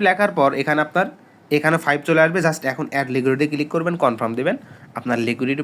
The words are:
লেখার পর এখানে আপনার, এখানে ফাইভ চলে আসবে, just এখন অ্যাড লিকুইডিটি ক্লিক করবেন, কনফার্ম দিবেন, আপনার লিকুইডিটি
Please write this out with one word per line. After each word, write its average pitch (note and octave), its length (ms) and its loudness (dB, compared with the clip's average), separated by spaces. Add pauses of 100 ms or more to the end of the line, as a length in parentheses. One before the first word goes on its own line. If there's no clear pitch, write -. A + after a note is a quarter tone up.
লেখার G3+ 320 2
পর C#3 100 4 (120)
এখানে D3+ 240 0
আপনার, F#3 220 0 (500)
এখানে D#3 280 2
ফাইভ D3 220 2
চলে D#3+ 180 4
আসবে, E3 220 0
just D#3+ 140 -2 (100)
এখন C#3 220 -6
অ্যাড C#3 220 -2
লিকুইডিটি C3+ 380 2
ক্লিক D3 220 -4
করবেন, E3+ 280 -2
কনফার্ম A#2 360 0
দিবেন, E3 160 -2 (440)
আপনার B2 180 -2 (100)
লিকুইডিটি C3 360 -2